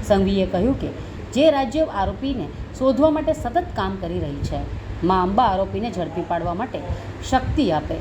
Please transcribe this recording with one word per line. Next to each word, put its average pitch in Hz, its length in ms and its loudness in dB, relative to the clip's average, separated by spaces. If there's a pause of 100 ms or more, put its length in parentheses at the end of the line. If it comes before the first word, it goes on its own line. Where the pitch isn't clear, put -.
સંઘવીએ 196 380 4
કહ્યું 196 360 0
કે 160 60 -4 (460)
જે 294 180 6
રાજ્ય 277 340 2
આરોપીને 202 600 -4 (320)
શોધવા 269 300 4
માટે 302 240 0
સતત 269 300 -2 (120)
કામ 196 200 -2
કરી 180 240 -4
રહી 147 160 -4
છે, 139 240 -4 (440)
મા 185 180 4
અંબા 196 220 4
આરોપીને 196 480 0
ઝડપી 165 300 -4
પાડવા 170 320 -2
માટે 190 260 -4 (500)
શક્તિ 262 420 2
આપે. 156 300 0